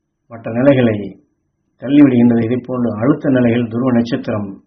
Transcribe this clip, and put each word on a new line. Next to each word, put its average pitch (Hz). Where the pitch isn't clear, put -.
மற்ற 113
நிலைகளை 127
தள்ளிவிடுகின்றது. 123
இதை 120
போன்று 123
அழுத்த 147
நிலையில் 120
துருவ 123
நட்சத்திரம் 117